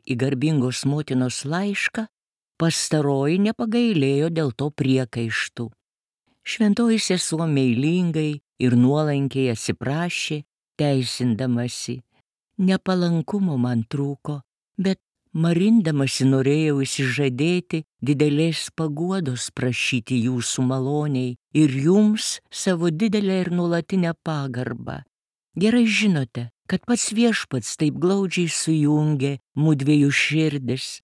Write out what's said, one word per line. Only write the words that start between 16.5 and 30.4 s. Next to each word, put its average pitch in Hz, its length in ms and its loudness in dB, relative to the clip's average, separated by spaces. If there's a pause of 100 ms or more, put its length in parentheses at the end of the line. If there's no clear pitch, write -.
išsižadėti 143 1040 -2 (160)
didelės 147 720 0
paguodos 160 800 -4
prašyti 123 720 -2
jūsų 127 400 -2
maloniai 131 720 -2 (160)
ir 147 240 4
jums 208 720 2
savo 175 400 -2
didelę 190 540 0
ir 175 100 -4
nuolatinę 170 720 0
pagarbą. 139 800 -6 (540)
Gerai 226 300 4
žinote, 170 640 0 (180)
kad 190 160 -2
pats 233 320 -2
Viešpats 214 640 0
taip 147 160 2
glaudžiai 175 540 0
sujungė 151 880 0 (180)
mudviejų 143 560 4
širdis, 143 920 -2